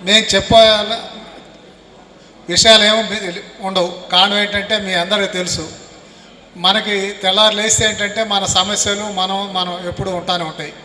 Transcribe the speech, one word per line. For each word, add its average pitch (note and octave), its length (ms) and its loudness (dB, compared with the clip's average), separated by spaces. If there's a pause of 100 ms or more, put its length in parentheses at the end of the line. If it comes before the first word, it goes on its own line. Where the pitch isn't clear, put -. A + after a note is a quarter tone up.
నేను G#3+ 260 2
చెప్పాల G#3+ 640 4 (1600)
విషయాలు G#3 360 6
ఏమో G#3+ 180 4
మీ-, G3 400 -6 (180)
ఉండవు. F#3+ 300 0 (200)
కారణం G3 280 2
ఏంటంటే G3+ 400 -2
మీ G3 160 -4
అందరికీ F#3+ 380 0
తెలుసు. E3+ 320 -4 (920)
మనకి G3+ 400 0 (160)
తెల్లారు G3+ 420 2
లేస్తే A3 320 0
ఏంటంటే G#3 380 -2
మన G3+ 220 -2
సమస్యలు G3+ 680 -2
మనం, F#3+ 260 -4 (160)
మనం F3+ 200 -4 (140)
ఎప్పుడూ F#3+ 220 -6
ఉంటానే F3 340 -4
ఉంటాయి. D3+ 280 -10 (120)